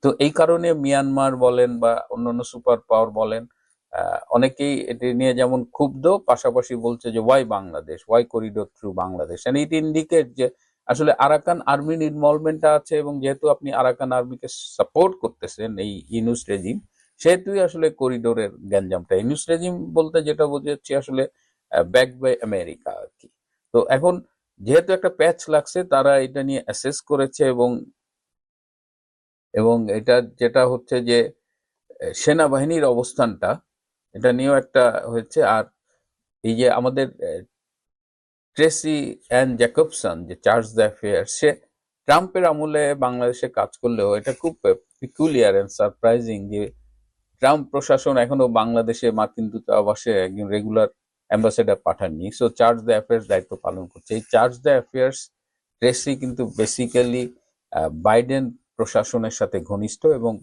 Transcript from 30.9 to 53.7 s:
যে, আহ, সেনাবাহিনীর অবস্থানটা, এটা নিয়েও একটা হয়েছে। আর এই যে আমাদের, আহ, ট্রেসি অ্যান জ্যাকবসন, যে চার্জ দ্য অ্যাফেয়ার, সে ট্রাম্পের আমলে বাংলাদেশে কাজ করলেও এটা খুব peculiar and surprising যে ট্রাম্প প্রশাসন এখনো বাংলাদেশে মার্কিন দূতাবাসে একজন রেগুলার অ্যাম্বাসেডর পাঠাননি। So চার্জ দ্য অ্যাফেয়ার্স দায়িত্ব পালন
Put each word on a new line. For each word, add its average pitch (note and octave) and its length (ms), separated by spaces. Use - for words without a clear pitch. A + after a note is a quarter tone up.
যে, A#2+ 320
আহ, - 220
সেনাবাহিনীর D3+ 720
অবস্থানটা, A#2+ 760
এটা A#2 180
নিয়েও C3+ 220
একটা B2+ 520
হয়েছে। A#2 380
আর G#2+ 200
এই A2+ 140
যে B2 140
আমাদের, C3 380
আহ, E2+ 360
ট্রেসি D3+ 640
অ্যান B2 280
জ্যাকবসন, A#2 720
যে F2+ 80
চার্জ A2 380
দ্য A2 80
অ্যাফেয়ার, G#2 440
সে - 280
ট্রাম্পের F#3 400
আমলে D3+ 500
বাংলাদেশে B2 540
কাজ - 300
করলেও G#2+ 360
এটা G#2+ 180
খুব E3 260
peculiar C3 500
and G2 160
surprising A2 680
যে G#2 220
ট্রাম্প C#3+ 320
প্রশাসন C#3 460
এখনো B2+ 320
বাংলাদেশে A#2 600
মার্কিন A2 380
দূতাবাসে G#2+ 600
একজন G2 360
রেগুলার G#2 420
অ্যাম্বাসেডর G#2+ 560
পাঠাননি। F2 460
So A#2+ 80
চার্জ A#2 320
দ্য A2+ 100
অ্যাফেয়ার্স G#2+ 380
দায়িত্ব F#2+ 280
পালন F2+ 300